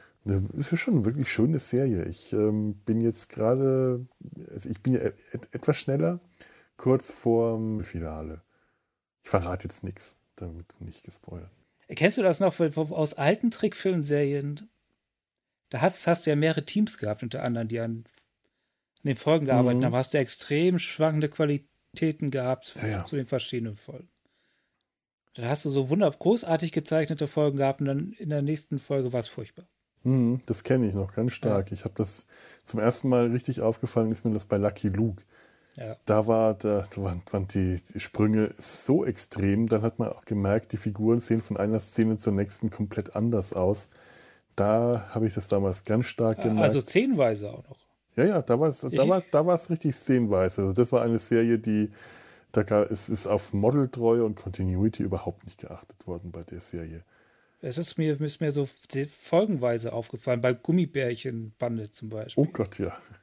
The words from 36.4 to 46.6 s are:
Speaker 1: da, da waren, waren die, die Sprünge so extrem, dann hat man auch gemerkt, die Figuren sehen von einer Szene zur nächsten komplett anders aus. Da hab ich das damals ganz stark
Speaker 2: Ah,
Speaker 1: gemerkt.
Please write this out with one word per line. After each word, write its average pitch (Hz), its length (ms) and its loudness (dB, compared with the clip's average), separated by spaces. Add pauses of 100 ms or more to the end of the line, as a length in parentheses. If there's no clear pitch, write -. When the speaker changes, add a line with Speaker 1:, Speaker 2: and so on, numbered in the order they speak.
Speaker 1:
da, 104 300 0 (100)
da 101 80 -6
waren, 90 280 -4
waren 95 180 -2
die, 92 320 0 (140)
die 98 60 -6
Sprünge 107 580 2
so - 480 0
extrem, 101 600 0
dann 110 140 2
hat 113 180 -2
man 113 120 0
auch - 160 -12
gemerkt, 101 460 0
die 110 40 -4
Figuren 107 420 2
sehen 113 220 0
von - 160 -6
einer 104 240 0
Szene 110 380 0
zur 104 160 0
nächsten 101 340 -2
komplett 101 480 -6
anders 107 380 0
aus. 95 340 0 (640)
Da 117 600 2
hab 110 80 0
ich 107 100 2
das - 160 -6
damals 98 380 0
ganz 113 200 2
stark 113 340 0
Speaker 2:
Ah, - 20 -8
Speaker 1:
gemerkt. 110 200 2